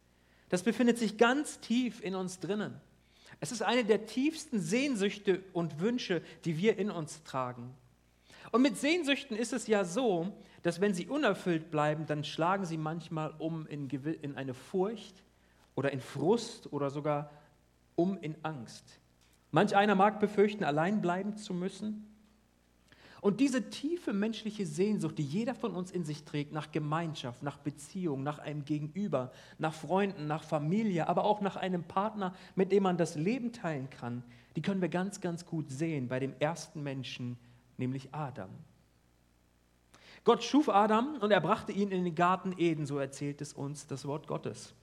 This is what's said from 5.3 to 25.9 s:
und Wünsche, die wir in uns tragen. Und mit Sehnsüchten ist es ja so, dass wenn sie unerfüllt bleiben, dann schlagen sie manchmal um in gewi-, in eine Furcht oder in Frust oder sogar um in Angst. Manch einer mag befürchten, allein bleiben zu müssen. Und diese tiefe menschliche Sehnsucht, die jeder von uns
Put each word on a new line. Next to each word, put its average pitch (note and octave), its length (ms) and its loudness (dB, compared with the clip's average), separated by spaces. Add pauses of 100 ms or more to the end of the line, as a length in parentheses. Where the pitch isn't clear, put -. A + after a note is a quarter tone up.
und D#3+ 260 -2
Wünsche, G3 420 0 (220)
die E3 140 -2
wir G#3 180 4
in G3+ 140 -2
uns E3 320 -8
tragen. B2 520 -6 (760)
Und A#3 120 6
mit B3+ 160 4
Sehnsüchten C#4 580 2
ist A#3 160 -2
es B3+ 140 -2
ja G#3 180 4
so, F#3+ 480 0 (300)
dass E3+ 180 0
wenn G3+ 140 4
sie F3 120 -4
unerfüllt G3 640 0
bleiben, D3+ 360 2
dann D3+ 180 -2
schlagen F#3+ 400 0
sie E3 140 -4
manchmal D#3 600 -6
um D#3+ 280 -6
in D3 220 -8
gewi-, C#3+ 340 -6
in C#3+ 140 -8
eine C3 180 -6
Furcht G3+ 680 -4 (520)
oder C3+ 180 0
in C3+ 80 -4
Frust D#3+ 720 -2
oder C#3 180 -2
sogar D3 400 -2 (640)
um F3+ 240 2
in D#3+ 240 -6
Angst. - 580 -10 (500)
Manch G3 260 4
einer G3+ 180 6
mag G#3 260 4
befürchten, G#3 440 4
allein D#3+ 360 2
bleiben F#3 360 0
zu - 180 -8
müssen. F#3+ 500 -6 (1160)
Und G#3 200 2
diese B3+ 300 2
tiefe E4 420 -4
menschliche G#3 520 -2
Sehnsucht, E3 540 0
die D#3 60 0
jeder A3 300 -2
von A3 200 -4
uns F3+ 160 -6